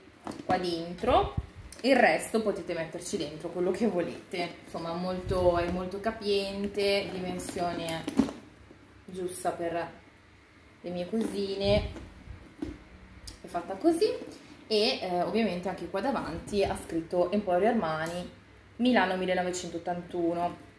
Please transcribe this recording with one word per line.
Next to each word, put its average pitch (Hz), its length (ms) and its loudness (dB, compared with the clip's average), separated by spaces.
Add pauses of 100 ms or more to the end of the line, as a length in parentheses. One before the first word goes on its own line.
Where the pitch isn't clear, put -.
(460)
qua 185 120 2
dentro, 180 760 0 (460)
il 262 140 6
resto 208 460 4
potete 180 320 -2
metterci 165 440 -6
dentro 156 320 -6
quello 180 220 0
che 214 160 2
volete, 175 800 -2
insomma 165 280 -6
molto, 180 640 2
è 175 140 2
molto 185 280 -4
capiente, 202 1120 0
dimensione 175 920 -4 (1040)
giusta 180 460 -4
per 170 400 -4 (920)
le 175 80 -10
mie 175 200 -6
cosine, 202 840 0 (1500)
è - 60 -16
fatta 175 280 -6
così. 339 640 2 (340)
E, 226 300 4
eh, 180 220 0
ovviamente 180 440 0
anche 180 220 -6
qua 196 100 -2
davanti 196 640 0
ha 190 140 0
scritto 175 540 0
Emporio 202 380 4
Armani 170 600 0 (460)
Milano 202 420 4
millenovecentottantuno, 175 1500 -2 (120)